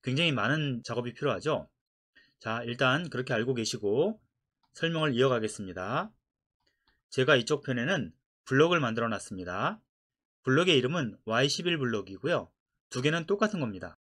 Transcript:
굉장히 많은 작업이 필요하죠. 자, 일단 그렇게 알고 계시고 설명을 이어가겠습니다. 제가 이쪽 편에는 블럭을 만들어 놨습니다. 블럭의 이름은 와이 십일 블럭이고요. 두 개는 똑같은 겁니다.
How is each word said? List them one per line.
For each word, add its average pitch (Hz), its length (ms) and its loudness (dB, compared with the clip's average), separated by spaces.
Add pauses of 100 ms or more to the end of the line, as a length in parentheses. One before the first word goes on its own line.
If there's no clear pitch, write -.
굉장히 147 300 0
많은 131 500 -2
작업이 120 300 -6
필요하죠. 131 560 -2 (680)
자, 113 240 -4
일단 127 480 0
그렇게 127 240 -4
알고 117 180 0
계시고 117 640 0 (540)
설명을 156 420 -2
이어가겠습니다. 113 960 0 (1000)
제가 131 260 4
이쪽 131 280 0
편에는 123 500 -2 (320)
블럭을 160 340 6
만들어 117 280 -2
놨습니다. 101 680 -6 (680)
블럭의 156 340 6
이름은 131 480 -2
와이 123 240 2
십일 170 260 -2
블럭이고요. 110 760 -4 (380)
두 127 140 -6
개는 156 240 0
똑같은 202 340 0
겁니다. 92 480 -8